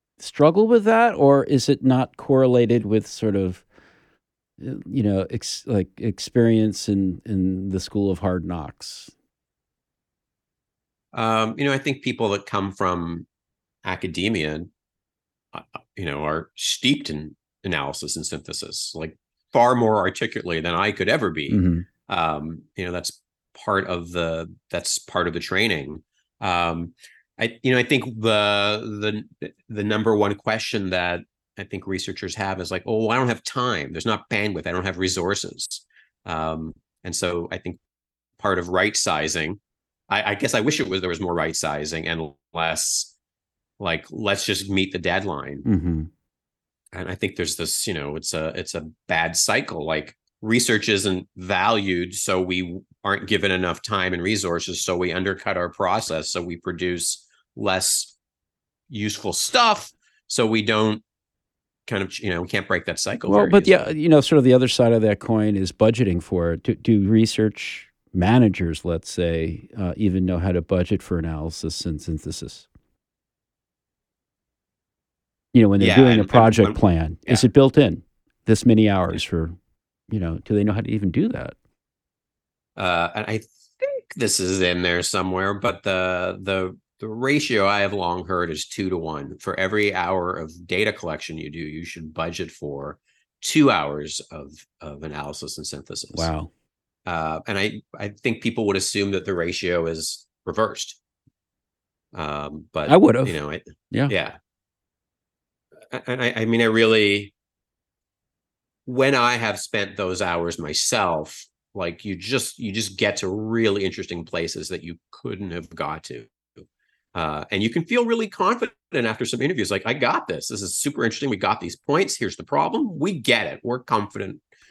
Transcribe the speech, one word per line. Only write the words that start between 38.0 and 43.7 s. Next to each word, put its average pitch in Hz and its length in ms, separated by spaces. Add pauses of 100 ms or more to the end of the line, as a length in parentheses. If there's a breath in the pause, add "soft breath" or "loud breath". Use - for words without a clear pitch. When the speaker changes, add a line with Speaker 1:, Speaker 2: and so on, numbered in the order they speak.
Speaker 2:
part 95 200
of 87 100
right 92 280
sizing, 80 640 (480)
I, 104 240
I - 20
guess - 200
I 120 60
wish 143 180
it 135 100
was, - 120
there 90 80
was 85 120
more 87 140
right 80 220
sizing 78 500
and 80 260 (200)
less, - 640 (640)